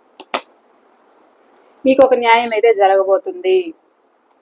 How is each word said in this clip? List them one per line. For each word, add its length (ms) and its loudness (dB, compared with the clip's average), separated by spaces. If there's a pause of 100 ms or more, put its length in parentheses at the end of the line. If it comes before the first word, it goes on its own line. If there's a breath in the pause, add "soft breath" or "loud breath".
(1800)
మీకు 200 2
ఒక 100 2
న్యాయం 400 0
అయితే 200 2
జరగబోతుంది. 840 0 (840)